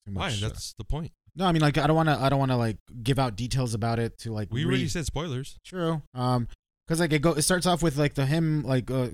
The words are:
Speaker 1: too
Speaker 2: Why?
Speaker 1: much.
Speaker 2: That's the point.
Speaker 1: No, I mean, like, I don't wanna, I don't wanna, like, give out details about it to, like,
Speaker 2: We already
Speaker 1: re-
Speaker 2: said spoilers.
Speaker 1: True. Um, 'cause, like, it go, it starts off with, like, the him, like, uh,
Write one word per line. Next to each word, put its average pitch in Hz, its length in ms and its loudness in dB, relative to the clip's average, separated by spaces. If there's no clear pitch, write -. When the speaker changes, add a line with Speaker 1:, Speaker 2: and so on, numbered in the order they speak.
Speaker 1:
too 98 80 -12
Speaker 2:
Why? 170 160 -4
Speaker 1:
much. 107 120 -4
Speaker 2:
That's - 360 -8
the 113 60 -12
point. 156 300 -6
Speaker 1:
No, 175 100 -2
I 175 80 4
mean, 160 80 4
like, 147 160 4
I 147 100 2
don't 156 80 4
wanna, 156 240 4
I 135 80 2
don't 139 120 2
wanna, 131 180 2
like, 113 200 0
give 120 160 0
out 123 200 0
details 123 360 -2
about 117 260 0
it 113 200 -4
to, 113 140 -8
like, 107 180 -6
Speaker 2:
We 131 140 -2
already 131 180 2
Speaker 1:
re- - 60 -2
Speaker 2:
said 165 160 -4
spoilers. 135 600 -6
Speaker 1:
True. 165 360 -2
Um, 123 360 0
'cause, 165 100 2
like, 165 140 2
it 151 80 2
go, 165 100 4
it 147 120 0
starts 180 220 2
off 175 160 2
with, 160 140 0
like, 143 200 0
the 135 100 0
him, 156 380 2
like, 123 280 0
uh, 127 220 0